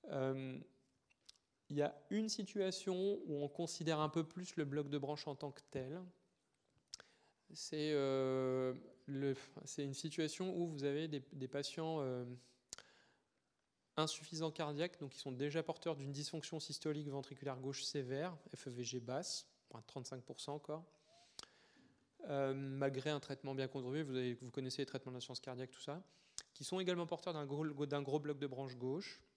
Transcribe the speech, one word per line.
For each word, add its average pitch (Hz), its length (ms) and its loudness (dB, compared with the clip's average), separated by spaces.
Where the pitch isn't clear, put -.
Euh, 135 520 0
il 143 80 -2
y 147 60 6
a - 120 2
une 220 180 4
situation 196 960 2
où 147 160 2
on 143 60 0
considère 156 520 2
un 151 80 6
peu 165 160 4
plus 180 320 -6
le 156 80 4
bloc 143 240 2
de 143 100 2
branche 143 300 -2
en 143 60 -2
tant 143 180 -4
que - 180 -16
tel. 135 300 -4
C'est, 151 400 2
euh, 131 840 6
le, 139 280 4
c'est 143 200 -2
une 139 100 -2
situation 165 640 0
où 175 120 2
vous 143 160 -2
avez 147 240 4
des, 139 240 -2
des 131 160 -4
patients, 160 520 0
euh, 127 240 2
insuffisants 156 560 2
cardiaques, 156 480 -2
donc 139 100 -6
qui - 80 -14
sont 135 140 -4
déjà 147 320 0
porteurs 160 320 0
d'une 139 160 -4
dysfonction 147 480 -4
systolique 151 480 -2
ventriculaire 135 500 -4
gauche 135 240 -4
sévère, 143 540 -2
F - 140 -10
E - 20 -4
V 123 140 -4
G 123 160 -2
basse, 127 480 -2
à 113 80 -12
trente-cinq 127 400 -8
pour - 180 -10
cent 143 140 -2
encore, 151 300 -6
euh, 139 260 2
malgré 135 560 0
un 143 100 2
traitement 135 340 -4
bien 131 140 0
contrôlé, 135 340 -2
vous 135 140 0
avez, 127 180 2
vous 123 160 -8
connaissez 131 320 -2
les 131 40 2
traitements 127 260 -6
d'insuffisance 123 280 -8
cardiaque, 127 300 -6
tout - 100 -18
ça, 160 220 -6
qui 143 100 -10
sont 185 160 0
également 175 260 4
porteurs 170 280 -2
d'un 147 120 0
gros, 147 200 2
d'un 143 160 4
gros 139 160 4
bloc 143 200 2
de 143 80 0
branche 131 300 -2
gauche. 131 440 0